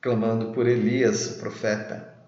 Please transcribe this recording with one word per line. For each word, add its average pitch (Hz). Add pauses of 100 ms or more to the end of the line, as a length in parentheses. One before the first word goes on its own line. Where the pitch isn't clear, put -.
clamando 113
por 120
Elias, 117
o -
profeta. - (140)